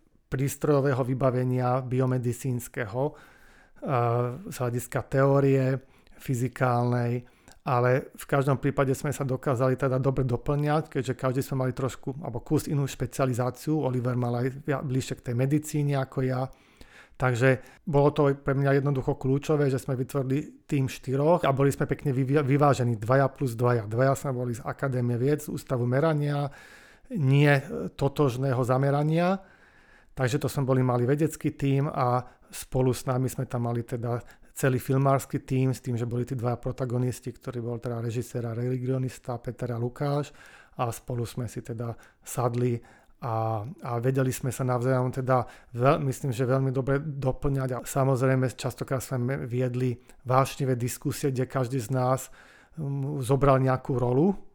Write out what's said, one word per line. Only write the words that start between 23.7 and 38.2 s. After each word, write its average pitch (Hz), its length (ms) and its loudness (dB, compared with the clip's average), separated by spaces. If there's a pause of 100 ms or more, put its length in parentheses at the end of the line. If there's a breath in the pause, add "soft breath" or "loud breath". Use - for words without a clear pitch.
Dvaja 123 320 2
sme 139 160 -4
boli 123 240 -4
z - 80 -12
Akadémie 123 560 -2
vied, 143 240 0
z - 80 -10
Ústavu 123 320 -2
merania, 147 640 0 (640 loud breath)
nie, 143 380 6
e, 143 420 0
totožného 135 720 0
zamerania. 147 720 2 (800 loud breath)
Takže 131 240 0
to 135 80 0
sme 143 160 -2
boli, 131 160 4
mali 123 240 2
vedecký 147 520 0
tím 139 360 0
a 123 320 0 (220 loud breath)
spolu 131 480 0
s - 100 -8
nami 131 240 0
sme 120 200 -6
tam 120 200 -4
mali 120 160 -2
teda 120 380 -6 (340 loud breath)
celý 127 240 2
filmársky 135 640 0
tím, 131 320 0
s - 80 -14
tým, 120 160 -4
že 120 80 -4
boli 120 160 -4
tí 123 80 -8
dvaja 120 240 -2
protagonisti, 123 760 -4
ktorý 120 280 -10
bol 117 160 -6
teda 117 240 -6
režisér 117 480 -6